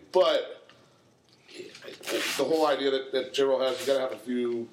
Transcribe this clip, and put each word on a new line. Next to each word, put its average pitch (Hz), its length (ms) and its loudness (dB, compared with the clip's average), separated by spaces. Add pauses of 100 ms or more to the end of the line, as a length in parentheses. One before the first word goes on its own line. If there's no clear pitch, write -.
(120)
but 165 540 2 (1700)
the 139 60 2
whole 156 240 4
idea 135 240 2
that, 135 200 -2
that 127 220 -2
J-Roll 135 280 2
has, 127 200 0
you 123 60 -4
gotta 135 140 2
have 127 100 -2
a 110 60 -8
few, 120 560 -2